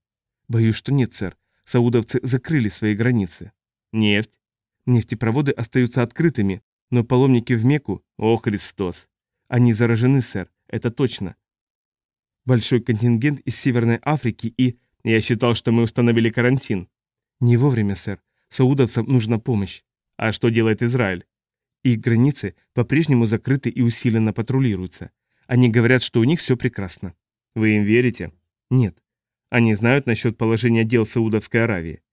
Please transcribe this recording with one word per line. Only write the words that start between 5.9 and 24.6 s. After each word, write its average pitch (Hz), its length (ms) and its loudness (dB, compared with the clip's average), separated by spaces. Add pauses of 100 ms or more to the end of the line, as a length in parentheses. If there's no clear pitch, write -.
открытыми, 117 600 -2 (280)
но 120 160 2
паломники 127 480 2
в 113 100 0
Мекку... 123 400 0 (140)
о 110 180 2
Христос! 101 720 -6 (400)
Они 120 240 2
заражены, 117 500 2
сэр, 95 280 -8 (180)
это 113 240 -4
точно». 110 460 -6 (1080)
«Большой 123 380 2
контингент 120 600 0
из 120 140 -6
Северной 117 460 0
Африки 123 560 -4
и...» 127 200 0 (260)
«Я 113 180 2
считал, 120 340 -2
что - 160 -4
мы 117 120 2
установили 117 460 0
карантин». 120 600 -2 (500)
«Не 120 160 4
вовремя, 113 400 0
сэр. - 260 -10 (280)
Саудовцам 127 560 0
нужна 117 340 0
помощь». 104 440 -4 (340)
«А 110 160 -2
что 120 160 0
делает 113 320 2
Израиль?» 117 440 -2 (580)
«Их 117 160 2
границы 117 560 0 (180)
по-прежнему 127 520 2
закрыты 117 440 -2
и 120 120 -4
усиленно 113 520 0
патрулируются. 110 800 -4 (360)